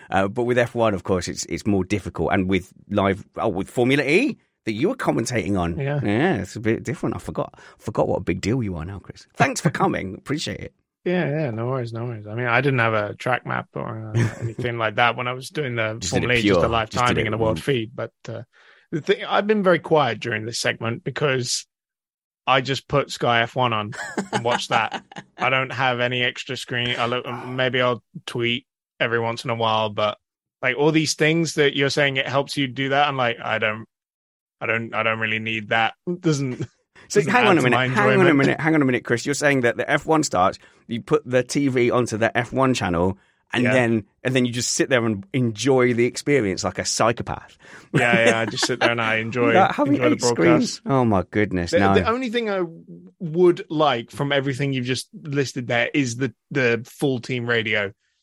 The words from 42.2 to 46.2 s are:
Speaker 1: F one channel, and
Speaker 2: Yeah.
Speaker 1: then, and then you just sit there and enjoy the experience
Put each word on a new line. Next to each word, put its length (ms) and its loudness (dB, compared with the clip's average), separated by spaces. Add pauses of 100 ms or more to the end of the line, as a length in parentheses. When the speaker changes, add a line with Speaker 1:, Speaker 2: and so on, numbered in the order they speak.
Speaker 1:
F 160 -2
one 220 2
channel, 420 0 (360)
and 100 0
Speaker 2:
Yeah. 100 2
Speaker 1:
then, 320 2 (200)
and 100 0
then 100 4
you 60 -2
just 220 -4
sit 160 0
there 180 2
and 260 -2
enjoy 640 2
the 120 4
experience 580 0